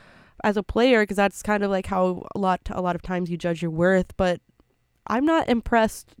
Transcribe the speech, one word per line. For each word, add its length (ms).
as 140
a 60
player 420
'cause 120
that's 260
kind 200
of, 60
like, 160
how 400
a 40
lot, 220
a 100
lot 140
of 80
times 260
you 80
judge 240
your 100
worth. 460
But 240
I'm 200
not 220
impressed 720